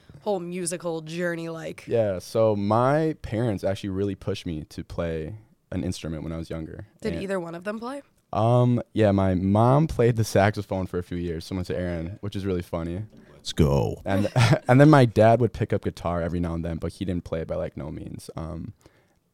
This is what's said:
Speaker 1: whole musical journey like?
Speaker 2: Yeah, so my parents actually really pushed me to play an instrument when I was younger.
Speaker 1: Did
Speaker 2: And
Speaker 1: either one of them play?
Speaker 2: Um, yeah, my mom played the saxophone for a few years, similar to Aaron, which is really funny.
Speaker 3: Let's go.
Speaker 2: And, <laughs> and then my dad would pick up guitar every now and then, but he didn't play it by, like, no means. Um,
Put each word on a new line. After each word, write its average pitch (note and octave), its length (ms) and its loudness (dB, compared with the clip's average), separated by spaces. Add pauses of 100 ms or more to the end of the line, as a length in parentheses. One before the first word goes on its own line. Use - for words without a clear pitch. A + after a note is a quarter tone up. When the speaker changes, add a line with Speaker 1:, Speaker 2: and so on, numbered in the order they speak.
(220)
Speaker 1:
whole G3+ 180 -2
musical F3 640 -6
journey E3 480 -6
like? D#3+ 380 -12
Speaker 2:
Yeah, G#2 320 2
so A2 360 2
my B2+ 680 2
parents G#2+ 420 -2
actually G2 260 -2
really F#2+ 260 -2
pushed - 300 -8
me D#2 200 -6
to - 180 -12
play D#2+ 520 -6 (360)
an F#2 120 -4
instrument E2 400 -6
when D#2+ 100 -8
I E2 40 -6
was E2 120 -10
younger. E2 360 -10 (160)
Speaker 1:
Did G#3+ 120 -4
Speaker 2:
And G3 100 -6
Speaker 1:
either F#3+ 160 -4
one E3+ 160 -10
of F3+ 80 -14
them G#3+ 160 -8
play? C4 220 -10 (320)
Speaker 2:
Um, A#2+ 480 2 (120)
yeah, G#2+ 180 4
my F#2+ 240 2
mom A2+ 520 4
played A#2+ 280 2
the A2 80 2
saxophone G2 640 0
for F2+ 100 -4
a F2+ 60 -2
few F2+ 140 -8
years, E2+ 280 -6
similar F#2 200 -4
to - 120 -4
Aaron, F2 440 -6
which G2+ 140 -8
is G2 100 -6
really F2+ 180 -2
funny. E2+ 400 -6 (280)
Speaker 3:
Let's - 220 -12
go. C#2 520 2
Speaker 2:
And, G2+ 220 0 (220)
<laughs> - 180 2
and B2+ 140 8
then D3 80 10
my C#3 160 10
dad A2+ 340 6
would A#2 140 2
pick - 180 -2
up G2+ 120 -2
guitar E2+ 380 -4
every E2+ 180 -2
now E2+ 160 -2
and E2 100 -4
then, E2 120 -4
but E2+ 160 -6
he F#2+ 120 -6
didn't F2 200 -4
play E2 160 -6
it D#2 60 -8
by, E2+ 80 -4
like, E2 220 -6
no D#2+ 140 -8
means. - 440 -12
Um, D#2+ 380 -10 (600)